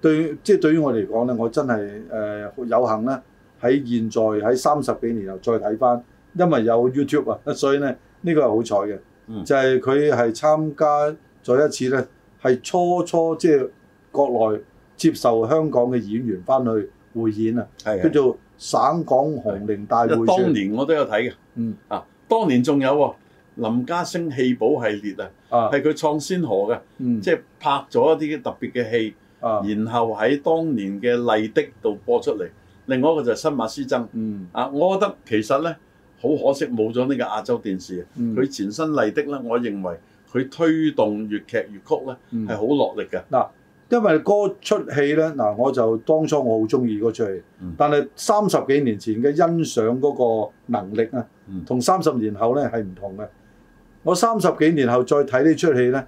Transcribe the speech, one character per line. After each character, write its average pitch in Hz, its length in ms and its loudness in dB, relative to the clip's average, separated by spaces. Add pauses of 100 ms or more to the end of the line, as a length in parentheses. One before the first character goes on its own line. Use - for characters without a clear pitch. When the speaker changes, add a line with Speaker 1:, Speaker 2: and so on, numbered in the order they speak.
Speaker 1:
對， 156 420 2
即 208 120 4
係 180 80 2
對 156 120 4
於 165 40 4
我 143 140 2
嚟 107 140 0
講 113 200 0
呢， 123 120 0
我 113 100 0
真 139 180 -2
係， 107 220 -2 (220)
呃， 104 400 -6 (160)
有 113 220 2
幸 110 160 -2
呢， 135 180 -4 (400)
喺 123 80 4 (160)
現 113 240 -2
在， 113 100 0 (280)
喺 127 80 4
三 147 260 2
十 123 180 -2
幾 117 200 -2
年 95 120 -10
後 95 60 -12
再 117 160 -2
睇 107 240 -2
返， 120 240 2 (320)
因 175 160 2
為 123 140 2
有 120 260 4
YouTube 139 400 0
啊， 104 160 -4
<laughs> 151 80 -4
所 139 200 0
以 143 40 0
呢， 139 160 -2 (280)
呢 170 120 0
個 151 80 4
係 127 60 4
好 110 140 2
彩 104 300 -2
嘅。 95 60 -10 (300)
Speaker 2:
嗯。 107 160 -10
Speaker 1:
就 143 120 2
係 131 240 4
佢 143 300 2
係 117 240 2
參 156 400 0
加 147 420 0 (280)
咗 131 220 4
一 147 40 0
次 127 240 -2
呢， 131 120 0 (360)
係 - 200 2
初 180 420 0
初 165 320 0
即 170 140 0
係 139 180 2 (420)
國 120 420 2
內 107 80 -2 (360)
接 160 180 2
受 113 340 2
香 156 220 2
港 131 200 2
嘅 127 80 0
演 110 280 -4
員 95 160 -4
返 131 220 0
去 110 260 -2 (260)
匯 113 140 0
演 110 280 -2
啊， 113 80 -6 (160)
Speaker 2:
係， 104 180 -2
係。 - 100 -4
Speaker 1:
叫 147 120 2
做 123 160 2 (200)
省 - 200 -2 (260)
港 131 140 2 (180)
紅 104 300 -6
伶 104 200 -4
大 117 160 2
會 117 140 2
選。 113 100 0
Speaker 2:
係。 - 0 - (160)
當 175 100 2
年 101 220 0
我 131 100 -2
都 156 80 0
有 147 140 2
睇 110 240 -2
嘅。 - 20 -18 (220)
Speaker 1:
嗯。 113 200 -4 (140)
Speaker 2:
啊， - 160 -8 (240)
當 220 180 2
年 123 160 4
仲 143 160 2
有 135 160 2
喎， 147 200 2 (560)
林 123 160 -2
家 170 180 -2
聲 170 260 -4
戲 127 240 0
寶 120 300 0
系 110 120 0
列 101 180 -8
啊， 95 160 -10 (180)
Speaker 1:
啊。 113 240 2
Speaker 2:
係 143 80 2
佢 151 140 0
創 151 260 -2
先 180 220 -4
河 101 240 0
嘅， 113 120 -2 (200)
Speaker 1:
嗯。 123 240 -2
Speaker 2:
即 - 80 0
係 - 100 2 (180)
拍 147 120 -2 (200)
咗 139 320 4
一 151 140 -4
啲 - 60 -10
特 - 180 -8
別 123 120 -8
嘅 117 180 -4
戲， 113 240 -2 (260)
Speaker 1:
啊。 110 260 -2
Speaker 2:
然 107 200 -2
後 113 280 0
喺 117 280 0
當 165 340 0
年 98 240 -4
嘅 120 160 2
麗 110 360 0
的 147 120 0 (160)
度 104 240 -2
播 120 160 0
出 131 120 -4
嚟。 95 140 -6 (400)
另 131 140 -2
外 156 120 2
一 - 40 2
個 151 60 -2
就 120 100 0
係 - 40 2
新 156 160 -2
馬 117 160 -2
師 135 200 -8
曾。 123 240 -2
Speaker 1:
嗯。 107 400 -8
Speaker 2:
啊， 127 160 -4
我 160 300 0
覺 202 80 0
得 196 100 -6 (100)
其 110 160 0
實 135 200 0
呢， 170 120 -4 (460)
好 - 100 -2
可 139 240 2
惜 156 140 -4
冇 113 240 -2
咗 123 160 -2
呢 139 80 0
個 120 80 -2
亞 107 180 -6
洲 117 180 -2
電 95 220 -4
視 90 180 -10
啊。 - 40 -12 (120)
Speaker 1:
嗯。 117 200 -4
Speaker 2:
佢 127 120 0
前 101 220 -6
身 156 200 -4
麗 113 220 0
的 151 120 -2
呢， 139 200 -8
我 120 140 -2
認 104 240 -4
為 87 140 -6 (360)
佢 127 160 -2
推 160 440 0
動 107 360 2
粵 104 180 -6
劇 120 120 -6
粵 101 420 -6
曲 131 60 -12
呢， 127 100 -10 (140)
Speaker 1:
嗯。 113 160 -4
Speaker 2:
係 110 100 -6
好 101 80 -4
落 135 320 0
力 104 140 -6
嘅。 - 200 -6
Speaker 1:
嗱， 127 160 0 (440)
因 240 120 2
為 165 180 4
嗰 202 400 2
出 - 160 0 (140)
戲 143 240 0
呢， 156 220 2
嗱， 107 200 0
我 127 140 2
就 113 280 2
當 156 280 2
初 151 160 0
我 110 180 2
好 110 60 0
鍾 127 200 0
意 107 140 -2
嗰 113 120 0
出 117 140 -2
戲， 95 160 -6 (180)
Speaker 2:
嗯。 87 160 -10
Speaker 1:
但 147 140 2
係 147 260 2
三 208 320 0
十 - 80 0 (100)
幾 139 140 4
年 117 180 -2
前 110 240 -4
嘅 143 120 2
欣 170 100 4 (180)
賞 120 380 0
嗰 120 460 0
個 - 60 -16 (140)
能 104 280 -4
力 113 180 2
啊， 120 120 -6 (240)
Speaker 2:
嗯。 92 180 -10
Speaker 1:
同 127 140 -2
三 185 220 2
十 156 120 2
年 107 200 -2
後 117 220 0
呢 131 160 -2
係 117 100 -4
唔 92 120 -10
同 95 240 -14
嘅。 107 80 -12 (760)
我 170 120 2
三 226 260 2
十 170 180 4
幾 156 140 6
年 135 180 2
後 123 140 4
再 147 140 2
睇 139 260 2
呢 160 100 6
出 151 200 2
戲 123 140 4
呢 131 200 -2